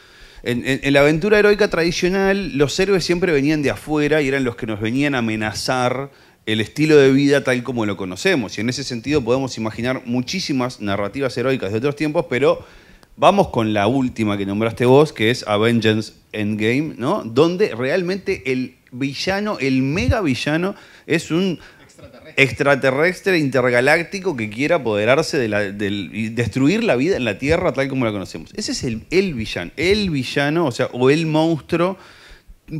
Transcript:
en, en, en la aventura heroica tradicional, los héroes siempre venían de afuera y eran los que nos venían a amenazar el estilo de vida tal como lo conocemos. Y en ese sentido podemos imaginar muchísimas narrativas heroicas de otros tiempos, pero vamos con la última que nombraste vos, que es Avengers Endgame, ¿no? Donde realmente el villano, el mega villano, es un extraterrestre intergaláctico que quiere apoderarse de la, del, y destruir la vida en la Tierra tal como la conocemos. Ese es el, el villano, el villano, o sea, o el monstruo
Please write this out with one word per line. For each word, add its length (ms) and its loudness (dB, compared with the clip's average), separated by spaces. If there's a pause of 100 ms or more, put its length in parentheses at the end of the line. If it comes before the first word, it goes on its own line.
(420)
en, 220 -4
en, 180 -2
en 100 0
la 80 6
aventura 380 4
heroica 320 4
tradicional, 840 0
los 220 2
héroes 260 2
siempre 280 0
venían 300 2
de 80 2
afuera 520 0
y 60 0
eran 160 0
los 100 -2
que 120 -8
nos 140 -6
venían 360 0
a 20 0
amenazar 920 -2 (340)
el 160 -2
estilo 380 2
de 120 8
vida 320 4
tal 220 -2
como 200 -4
lo 120 -2
conocemos. 600 -2
Y 40 -8
en 80 -2
ese 160 -6
sentido 400 -2
podemos 320 -2
imaginar 480 -4
muchísimas 760 -4
narrativas 560 -4
heroicas 360 -2
de 60 -2
otros 180 -2
tiempos, 320 -2
pero 360 0 (520)
vamos 320 4
con 240 -2
la 160 2
última 480 0
que 100 -4
nombraste 380 -2
vos, 280 6
que 180 0
es 180 -4
Avengers 640 2 (200)
Endgame, 640 -2
¿no? 280 -4
Donde 500 2
realmente 800 -4
el 240 -4 (160)
villano, 640 -4
el 240 0
mega 380 0
villano, 560 -2 (300)
es 260 -2
un 260 0 (800)
extraterrestre 1000 2
intergaláctico 960 2
que 140 -6
quiere 240 0
apoderarse 640 0
de 100 0
la, 120 0
del, 520 -4
y 160 -4
destruir 560 0
la 100 2
vida 220 0
en 80 -4
la 140 -2
Tierra 340 0
tal 160 -2
como 160 -2
la 80 0
conocemos. 420 -10
Ese 180 -8
es 120 -6
el, 240 -6
el 240 0
villano, 440 -6
el 340 0
villano, 560 0
o 40 0
sea, 220 -4
o 160 2
el 160 4
monstruo 720 0 (840)